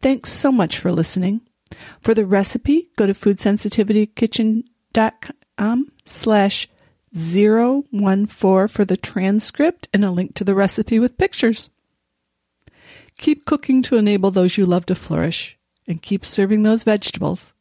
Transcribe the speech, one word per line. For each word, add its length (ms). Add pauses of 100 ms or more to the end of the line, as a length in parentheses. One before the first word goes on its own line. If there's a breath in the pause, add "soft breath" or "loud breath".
Thanks 280
so 220
much 260
for 140
listening. 480 (600 loud breath)
For 120
the 140
recipe, 680
go 100
to 80
food 260
sensitivity 680
kitchen 580 (280)
dot 400 (240)
com 360 (120)
slash 640 (480)
zero 760
one 360
four 420
for 160
the 120
transcript 1000
and 100
a 60
link 240
to 100
the 120
recipe 420
with 180
pictures. 540 (1500 soft breath)
Keep 280
cooking 380
to 140
enable 340
those 280
you 80
love 200
to 80
flourish, 640 (300)
and 160
keep 220
serving 380
those 200
vegetables. 800